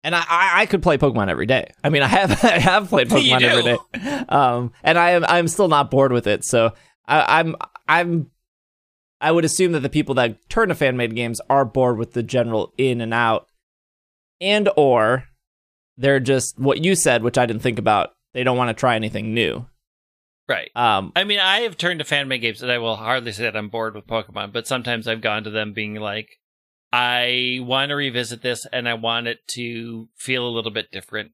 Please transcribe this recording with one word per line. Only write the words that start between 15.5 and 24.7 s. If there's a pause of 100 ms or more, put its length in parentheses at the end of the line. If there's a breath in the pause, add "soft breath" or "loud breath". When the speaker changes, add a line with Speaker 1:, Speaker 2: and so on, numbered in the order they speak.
Speaker 1:
they're
just
what
you
said,
which
I
didn't
think
about. (220)
They
don't
wanna
try
anything
new. (840)
Speaker 2:
Right.
Speaker 1:
Um,
Speaker 2:
I
mean,
I
have
turned
to
fan-made
games,
and
I
will
hardly
say
that
I'm
bored
with
Pokemon,
but
sometimes